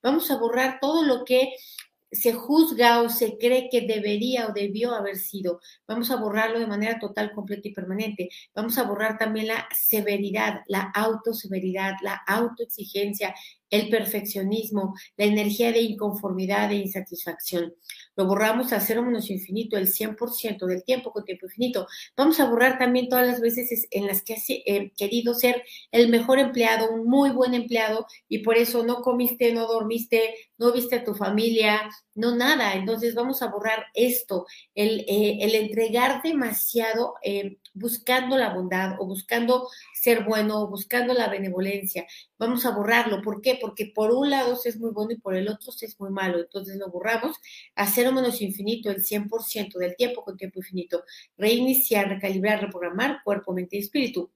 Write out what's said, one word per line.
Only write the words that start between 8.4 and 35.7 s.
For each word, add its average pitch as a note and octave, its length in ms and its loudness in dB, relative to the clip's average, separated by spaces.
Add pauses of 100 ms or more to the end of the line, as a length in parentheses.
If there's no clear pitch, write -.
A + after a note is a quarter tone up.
Vamos A#3 240 -2
a B3 60 2
borrar G#3+ 340 -2
también G#3+ 300 -2
la A3+ 260 -4
severidad, G3+ 920 0
la G3 260 -2
autoseveridad, G3 1080 -2
la G3+ 240 -6
autoexigencia, G3+ 1080 -2 (360)
el G#3+ 180 2
perfeccionismo, G3+ 1040 -2 (220)
la G#3 80 2
energía G#3 480 2
de A3+ 80 4
inconformidad G3+ 920 -2
e G#3 60 0
insatisfacción. F3 960 -6 (420)
Lo G3 120 2
borramos A3 480 2
a G3+ 60 2
cero A3+ 220 0
menos A#3 280 -2
infinito, G3+ 480 -4
el F#3+ 100 0
cien G#3+ 260 -2
por A#3+ 160 -6
ciento F#3+ 360 -6
del F#3 180 -2
tiempo B3+ 260 -2
con G#3 140 -8
tiempo F#3 220 -10
infinito. A3+ 400 -2 (280)
Vamos D#4 240 4
a C4 120 6
borrar B3+ 280 4
también B3 300 2
todas B3 180 4
las B3 140 0
veces A#3 320 0
es-, A3+ 180 -4
en G3+ 160 -2
las G3 160 -2
que A3+ 120 -8
has, A3 160 -8
eh, G3+ 440 -2
querido A#3 380 0
ser B3 320 2 (260)
el A#3 200 8
mejor A#3 280 6
empleado, A3+ 520 2
un A3+ 160 -2
muy C#4 240 6
buen B3 240 2
empleado, A3+ 520 0 (220)
y G#3+ 120 -2
por A3+ 180 4
eso A#3 260 2
no A#3+ 160 0
comiste, A#3+ 540 2
no A3+ 120 0
dormiste, A3+ 680 0 (240)
no A#3+ 120 6
viste A#3+ 260 0
a A#3 80 -2
tu G#3 100 -2
familia, G#3+ 720 2 (260)
no A#3 220 0
nada. A#3+ 380 2
Entonces A3 400 -2
vamos B3+ 260 -2
a A3+ 100 -4
borrar G#3+ 440 -4
esto, G#3+ 500 0 (300)
el, G#3+ 340 0
eh, G#3 320 2
el G#3+ 140 2
entregar A3+ 680 2